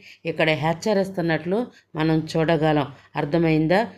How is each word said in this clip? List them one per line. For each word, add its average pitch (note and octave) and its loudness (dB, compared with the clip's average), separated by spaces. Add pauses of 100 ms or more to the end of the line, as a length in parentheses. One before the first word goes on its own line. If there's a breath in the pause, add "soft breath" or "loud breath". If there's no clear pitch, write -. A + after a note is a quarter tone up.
(260 loud breath)
ఇక్కడ D#3+ 0
హెచ్చరిస్తున్నట్లు E3+ -2 (280 loud breath)
మనం D#3+ 0 (100)
చూడగలం. D#3 2 (280 loud breath)
అర్థమైందా? D#3+ 2 (100)